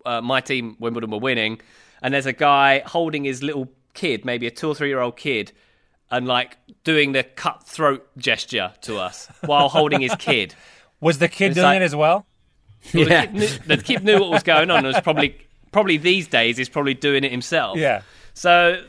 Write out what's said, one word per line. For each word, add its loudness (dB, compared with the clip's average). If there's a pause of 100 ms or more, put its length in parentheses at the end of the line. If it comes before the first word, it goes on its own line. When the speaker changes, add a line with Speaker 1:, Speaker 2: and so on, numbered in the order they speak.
Speaker 1:
uh, -4
my -2
team, -6
Wimbledon, -8
were -6
winning. -4 (400)
And -4
there's -4
a -4
guy 4
holding -4
his -6
little -6 (220)
kid, -4
maybe -4
a -6
two -8
or -4
three-year-old -4
kid, -6 (580)
and, -2
like, -2 (260)
doing 2
the 0
cutthroat -4 (120)
gesture -4
to -8
us -10
<laughs> -14
while 2
holding 2
his -2
kid. -2 (460)
Speaker 2:
Was 0
the 2
kid -2
Speaker 1:
It's -4
Speaker 2:
doing 2
Speaker 1:
like, 4
Speaker 2:
it 2
as -4
well? 2 (680)
Speaker 1:
well, 4
the 2
Speaker 3:
Yeah. 4
Speaker 1:
kid -12
knew, 0 (200)
the 4
kid -2
knew 4
what 0
was 2
going 4
on 4
and 0
was 0
probably, 0 (340)
probably 2
these 0
days 0
is -4
probably -2
doing 0
it -2
himself. -4
Speaker 2:
Yeah. 0 (320)
Speaker 1:
So, 4